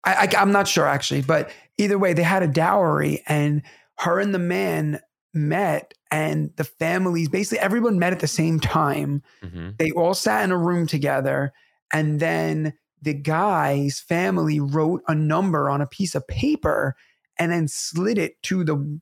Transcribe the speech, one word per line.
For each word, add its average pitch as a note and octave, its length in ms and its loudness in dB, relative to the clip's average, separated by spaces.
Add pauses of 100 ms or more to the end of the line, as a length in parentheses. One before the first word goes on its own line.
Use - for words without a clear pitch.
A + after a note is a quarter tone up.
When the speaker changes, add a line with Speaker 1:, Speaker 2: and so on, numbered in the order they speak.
Speaker 1:
I, F#3+ 280 4
I, G#3 80 2
I'm G3 120 4
not G3+ 160 2
sure, D3+ 180 2
actually, C#3 360 -2
but D3 280 0 (280)
either G3+ 200 2
way, F#3+ 140 2
they E3 100 2
had F#3 200 2
a E3+ 60 0
dowry, D3+ 760 2
and D3 360 0 (360)
her F3 220 0
and G3+ 140 0
the F#3 40 -2
man F3 600 -2 (340)
met, D#3 600 -2 (160)
and D#3 460 -2
the D3+ 80 -4
families, E3+ 640 -2
basically G3+ 320 -2
everyone G#3+ 380 2
met F3 140 2
at F3+ 80 -4
the D#3+ 60 -2
same D#3+ 340 0
time. C#3+ 640 0 (200)
Speaker 2:
Mm-hmm. F2 360 -10
Speaker 1:
They D#3+ 140 0
all E3+ 220 2
sat G#3+ 300 0
in F#3+ 60 0
a F3+ 80 2
room E3+ 280 2
together, C#3 640 0 (400)
and D3+ 280 0
then D#3+ 540 0 (260)
the D3 140 -2
guy's C#3+ 840 0
family E3+ 600 0
wrote D#3 480 0
a D#3+ 60 2
number D#3 560 2
on C#3+ 100 0
a C#3+ 60 0
piece - 280 -6
of C#3 140 -4
paper D3+ 680 0 (440)
and E3+ 120 0
then E3 160 2
slid F#3 520 -2
it D#3+ 260 -4
to F#3 180 0
the D3 400 -2